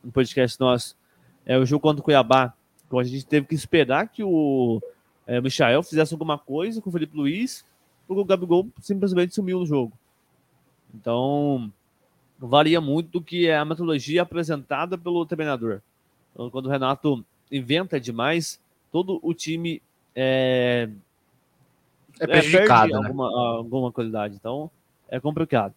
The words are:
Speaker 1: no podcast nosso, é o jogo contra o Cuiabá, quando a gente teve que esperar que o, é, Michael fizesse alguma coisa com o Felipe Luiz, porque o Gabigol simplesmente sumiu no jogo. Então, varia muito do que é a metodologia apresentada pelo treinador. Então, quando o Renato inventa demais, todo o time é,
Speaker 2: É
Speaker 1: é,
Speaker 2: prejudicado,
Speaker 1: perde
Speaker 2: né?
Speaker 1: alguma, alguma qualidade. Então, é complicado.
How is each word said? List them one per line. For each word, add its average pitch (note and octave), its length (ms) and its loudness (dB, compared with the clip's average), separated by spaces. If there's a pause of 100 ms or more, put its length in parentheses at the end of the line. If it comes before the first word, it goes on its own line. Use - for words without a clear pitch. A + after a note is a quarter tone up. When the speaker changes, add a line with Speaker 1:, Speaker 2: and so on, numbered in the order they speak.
Speaker 1:
no A#2+ 80 -14
podcast B2+ 480 0
nosso, B2 380 2 (480)
é B2+ 140 2
o C3 40 4
jogo C#3 200 0
contra D3+ 180 2
o - 20 -14
Cuiabá, C3 520 4 (340)
quando B2+ 160 -2
a B2 40 -6
gente C3 180 -10
teve C#3+ 180 2
que - 80 -6
esperar D3+ 540 2
que - 160 -10
o, C#3 580 2 (460)
é, B2 120 0
Michael C3 440 2
fizesse D#3 280 0
alguma D#3 280 -4
coisa G3+ 420 -6
com G3 80 -8
o - 20 -6
Felipe D#3 240 -6
Luiz, D#3+ 480 -4 (440)
porque F#3+ 120 -4
o G3 60 -2
Gabigol F3+ 420 0 (140)
simplesmente F#3 540 -2
sumiu F#3 240 -2
no F3+ 80 -2
jogo. C3+ 260 0 (1000)
Então, B2+ 800 -2 (680)
varia D3+ 420 4
muito D#3 300 -2
do E3 100 -4
que E3+ 260 0
é D#3+ 80 4
a D3 80 2
metodologia D#3+ 600 -2
apresentada D#3+ 760 -4
pelo E3+ 280 -2
treinador. B2+ 560 -4 (520)
Então, A#2+ 160 -12
quando C3 160 -8
o C3 40 -4
Renato C3+ 560 0 (260)
inventa C#3+ 480 -2
demais, B2 600 -4 (320)
todo F#3 300 -2
o E3 120 -4
time E3 480 -6 (340)
é, B2+ 720 0 (1300)
Speaker 2:
É D#3+ 60 -2
Speaker 1:
é, - 20 -4
Speaker 2:
prejudicado, E3 600 6
Speaker 1:
perde - 40 -2
Speaker 2:
né? G#2+ 140 -2
Speaker 1:
alguma, A#2+ 500 -2
alguma A#2+ 340 -4
qualidade. A2 440 -6
Então, C3+ 340 -10 (400)
é B2+ 100 -6
complicado. D3 580 -2